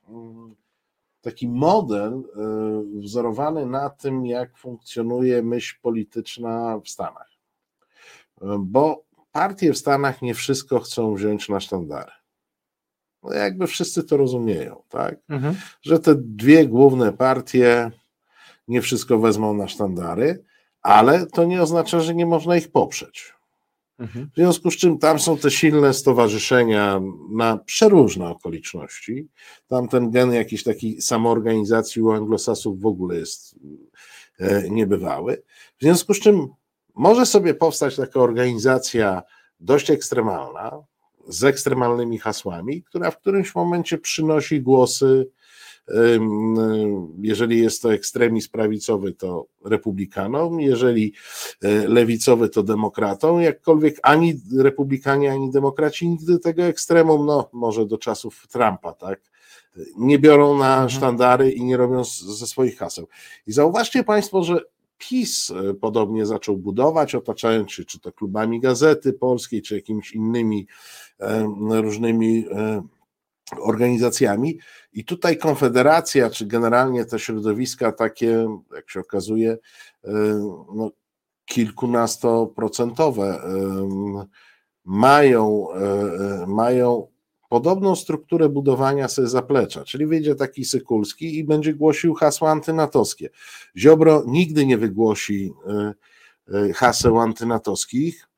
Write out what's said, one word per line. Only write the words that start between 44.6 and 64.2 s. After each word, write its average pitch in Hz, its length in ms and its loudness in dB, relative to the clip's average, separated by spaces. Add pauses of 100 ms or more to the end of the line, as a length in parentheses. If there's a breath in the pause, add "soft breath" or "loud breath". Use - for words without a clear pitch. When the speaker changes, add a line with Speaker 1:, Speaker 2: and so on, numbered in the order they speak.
Speaker 1:
głosy, 131 680 4 (640 loud breath)
ym, 110 1160 0 (100)
jeżeli 113 360 0
jest 113 240 0
to 113 120 2
ekstremizm 113 560 -2
prawicowy, 107 600 -4
to 90 340 -8 (180)
republikanom, 107 960 -4
jeżeli, 120 520 2 (500 loud breath)
e, 104 260 0
lewicowy, 117 600 2
to 107 140 -2
demokratom, 107 800 0
jakkolwiek 156 640 2
ani 151 380 4 (180)
republikanie, 139 760 0
ani 135 180 -4
demokraci 139 580 -2
nigdy 170 300 0
tego 170 240 -2
ekstremum, 160 640 2
no, 147 260 0
może 113 340 -2
do 107 120 -6
czasów - 500 -8
Trumpa, 101 440 -2
tak, 95 280 -12 (760 soft breath)
nie 135 220 4
biorą 143 400 8
na 135 140 4
Speaker 2:
Mhm. 131 180 2
Speaker 1:
sztandary 127 600 4
i 123 140 -4
nie 127 120 0
robią 123 280 0
z, - 160 -10
ze 104 260 -10
swoich 127 320 -2
haseł. 87 300 -12 (380 loud breath)
I 107 60 -12
zauważcie 165 520 2
państwo, 202 380 0